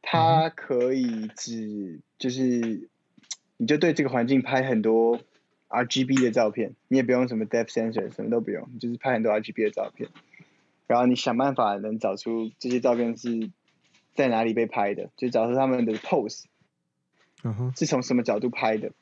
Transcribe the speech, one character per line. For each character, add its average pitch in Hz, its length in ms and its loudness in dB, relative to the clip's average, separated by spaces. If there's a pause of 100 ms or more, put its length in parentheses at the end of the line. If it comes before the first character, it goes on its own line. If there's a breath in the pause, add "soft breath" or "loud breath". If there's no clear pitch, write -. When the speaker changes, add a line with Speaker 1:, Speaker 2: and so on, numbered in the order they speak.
Speaker 1:
它 160 480 4
可 127 440 0
以 113 440 -2
只， 117 240 -10
Speaker 2:
嗯 101 340 -8
哼。 - 80 -20 (140)
Speaker 1:
就 135 120 -4
是， 123 600 -2 (640)
你 - 100 -2
就 147 120 2
对 160 160 4
这 151 100 0
个 135 60 0
环 120 180 0
境 135 140 4
拍 131 220 0
很 123 180 2
多 113 400 4 (480)
R 123 160 0
G 131 180 0
B 135 120 0
的 127 160 4
照 113 180 2
片， 107 260 -4 (140)
你 131 80 4
也 131 60 4
不 123 100 2
用 123 160 2
什 113 80 -2
么 110 80 -2
depth 117 240 -2
sensor， 113 440 -4
什 107 120 -8
么 113 40 -4
都 117 120 0
不 104 100 -6
用， - 220 -6
你 117 60 -14
就 120 100 -6
是 120 80 -6
拍 127 160 -2
很 113 100 0
多 113 80 2
R 107 80 2
G 110 140 -10
B 110 100 -2
的 104 80 2
照 104 240 -6
片， - 140 -10 (760 soft breath)
然 120 140 2
后 123 60 4
你 123 100 6
想 120 220 -2
办 135 180 0
法 104 220 2
能 107 200 -6
找 98 200 -2
出 113 420 -4
这 127 100 -6
些 123 120 0
照 123 120 4
片 117 220 0
是 113 340 -4 (680)
在 139 120 2
哪 113 160 2
里 113 100 0
被 117 120 2
拍 104 280 -2
的， - 220 -8
就 127 140 -4
找 117 180 2
出 120 80 0
他 135 100 2
们 127 200 2
的 110 80 0
pose 110 500 -4 (1000)
Speaker 2:
嗯 110 120 -4
哼。 123 220 -4
Speaker 1:
是 - 80 0
从 131 180 0
什 127 140 0
么 117 60 0
角 110 180 0
度 123 80 0
拍 113 260 0
的 107 160 -6 (100)